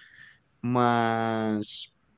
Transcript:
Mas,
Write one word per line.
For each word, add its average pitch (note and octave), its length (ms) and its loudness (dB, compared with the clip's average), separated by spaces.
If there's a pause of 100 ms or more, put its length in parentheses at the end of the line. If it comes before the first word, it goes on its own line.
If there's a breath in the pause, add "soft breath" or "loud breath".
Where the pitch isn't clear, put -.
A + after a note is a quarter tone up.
(600 loud breath)
Mas, A2+ 1300 0 (260)